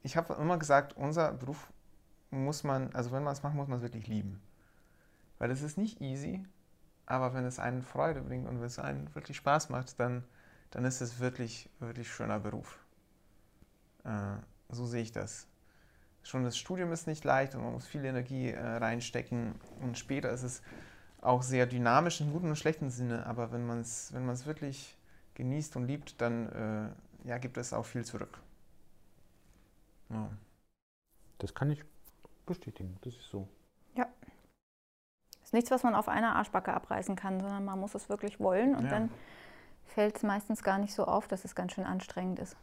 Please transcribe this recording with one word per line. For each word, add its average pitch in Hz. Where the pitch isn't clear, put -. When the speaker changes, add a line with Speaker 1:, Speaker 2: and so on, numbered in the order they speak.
Speaker 1:
ich 135
habe 165
immer 170
gesagt, 147
unser 151
Beruf 127
muss 139
man, 131
also 120
wenn 135
man 147
es 135
macht, 147
muss 143
man 123
es 117
wirklich 117
lieben. 101
Weil 120
es 135
ist 151
nicht 214
easy, 139
aber 127
wenn 127
es 127
einen 127
Freude 143
bringt 127
und 123
wenn 120
es 120
einen 139
wirklich 143
Spaß 147
macht, 127
dann, 123
dann 123
ist 127
es 123
wirklich, 127
wirklich 117
schöner 107
Beruf. -
Äh, 104
so 120
sehe 120
ich 113
das. 101
Schon 127
das 120
Studium 180
ist 165
nicht 156
leicht 135
und 120
man 117
muss 120
viel 143
Energie, 127
äh, 120
reinstecken 117
und 123
später 139
ist 127
es 123
auch 127
sehr 127
dynamisch 123
im 147
guten 170
und 151
schlechten 156
Sinne, 123
aber 117
wenn 120
man's, 117
wenn 127
man's 123
wirklich 143
genießt 135
und 123
liebt, 143
dann, 110
äh, -
ja, 123
gibt 123
es 123
auch 113
viel 117
zurück. -
Ja. 110
Speaker 2:
Das -
kann 139
ich 147
bestätigen, 98
das 120
ist -
so. 98
Speaker 3:
Ja. 247
Ist -
nichts, 240
was 254
man 233
auf 208
einer 220
Arschbacke 190
abreißen -
kann, 190
sondern 196
man 196
muss 196
es -
wirklich 202
wollen 190
und 117
Speaker 1:
Ja. 135
Speaker 3:
dann 220
fällt's 214
meistens 208
gar 196
nicht 202
so -
auf, 208
dass -
es -
ganz 180
schön 190
anstrengend 185
ist. -